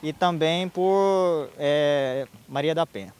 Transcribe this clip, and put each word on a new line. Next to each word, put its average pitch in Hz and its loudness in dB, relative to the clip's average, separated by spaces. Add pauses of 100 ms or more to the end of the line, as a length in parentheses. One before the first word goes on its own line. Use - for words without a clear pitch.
e 156 -6
também 170 0
por, 185 2 (100)
é, 143 0 (200)
Maria 143 -2
da 165 0
Penha. 95 -14